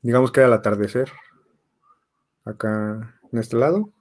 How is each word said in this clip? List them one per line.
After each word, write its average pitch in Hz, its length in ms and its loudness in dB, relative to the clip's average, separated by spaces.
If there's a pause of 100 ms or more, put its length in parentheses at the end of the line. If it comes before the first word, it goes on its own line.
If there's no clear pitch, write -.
Digamos 127 300 2
que 139 80 2
era 131 80 8
el 120 60 6
atardecer, 104 560 -2 (1300)
acá 107 720 -6 (140)
en 120 60 -2
este 113 180 -4
lado 175 440 0